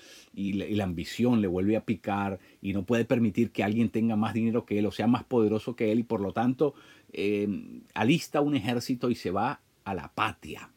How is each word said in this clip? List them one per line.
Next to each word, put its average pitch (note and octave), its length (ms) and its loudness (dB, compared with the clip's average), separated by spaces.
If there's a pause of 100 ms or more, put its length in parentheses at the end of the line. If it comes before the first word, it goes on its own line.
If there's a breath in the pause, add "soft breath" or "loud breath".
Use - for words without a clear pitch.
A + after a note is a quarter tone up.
(340 loud breath)
y G2 180 -4
la, G2 140 -2
y G#2+ 80 -4
la G#2 100 0
ambición G2+ 560 0
le G2+ 80 2
vuelve F#2+ 280 2
a G#2+ 100 -4
picar G2 520 -2 (220 loud breath)
y G2 140 -4
no G2 100 -2
puede A#2 220 2
permitir A2+ 440 2
que A2 140 -2
alguien G#2+ 240 2
tenga A2+ 280 0
más G#2+ 180 0
dinero A2+ 300 0
que G2+ 140 -2
él G#2 80 2
o G2 60 -2
sea G#2+ 140 -2
más A#2+ 180 2
poderoso A2 500 2
que A2 160 0
él A2+ 100 2
y - 40 0
por A2+ 160 -2
lo F#2+ 120 -2
tanto, B2+ 420 2 (380 loud breath)
eh, G#2 360 0 (460)
alista D3 480 2
un D3 120 2
ejército B2 560 0
y A#2+ 40 0
se - 160 -4
va G#2+ 320 -2 (200)
a G2 120 -6
la E2 180 -8
Patia - 640 -6